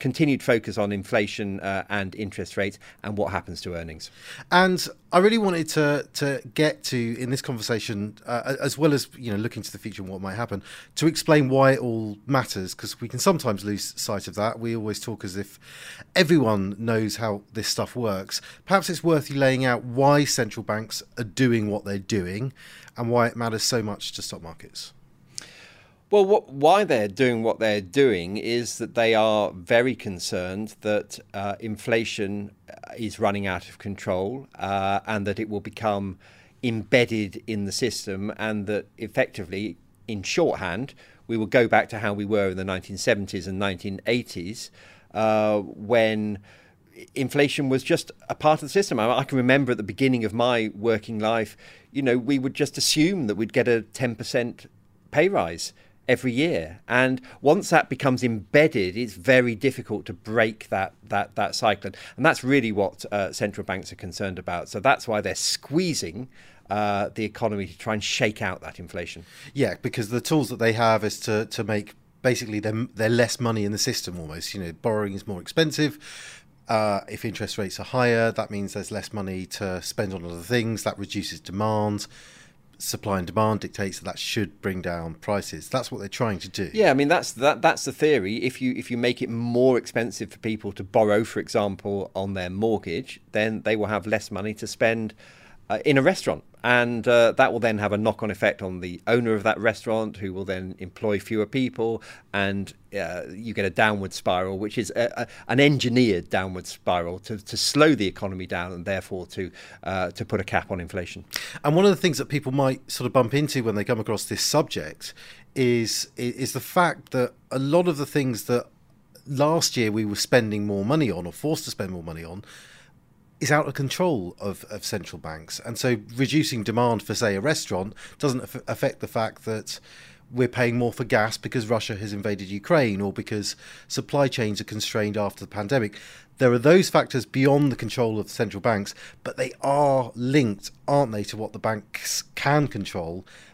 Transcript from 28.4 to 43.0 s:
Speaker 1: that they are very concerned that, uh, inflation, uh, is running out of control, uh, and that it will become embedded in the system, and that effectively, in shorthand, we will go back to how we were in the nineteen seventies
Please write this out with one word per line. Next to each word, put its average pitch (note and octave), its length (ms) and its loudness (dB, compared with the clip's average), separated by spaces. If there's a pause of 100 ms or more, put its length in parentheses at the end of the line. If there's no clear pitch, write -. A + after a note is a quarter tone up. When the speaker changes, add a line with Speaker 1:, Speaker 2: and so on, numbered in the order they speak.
Speaker 1:
that A#2 160 -8
they A2+ 220 4
are G#2+ 340 4
very A#2 460 2
concerned F#2+ 840 -6
that, G#2 360 -2 (140)
uh, G2+ 260 -6
inflation, G#2+ 920 -2 (180)
uh, - 260 -18
is G#2+ 220 -8
running G2+ 300 0
out F#2 200 -4
of - 100 -20
control, G2+ 680 -4 (100)
uh, G2 520 0
and G#2 180 -2
that G2+ 140 -2
it G#2+ 80 -4
will G#2 140 -6
become G2+ 560 -4 (440)
embedded A2+ 880 2
in G#2 160 -2
the G2 80 -4
system, G#2 640 -4
and G#2+ 320 -4
that G#2 180 -2 (100)
effectively, G2+ 800 -4 (300)
in G#2 160 -6
shorthand, A2+ 720 0 (320)
we A2+ 100 -2
will A2 100 0
go A#2+ 200 6
back A2 220 4
to A2+ 100 -8
how G#2 140 -2
we G2+ 140 -4
were G2+ 240 2
in F#2 80 -6
the F#2 60 -4
nineteen F#2+ 340 -6
seventies G2 500 0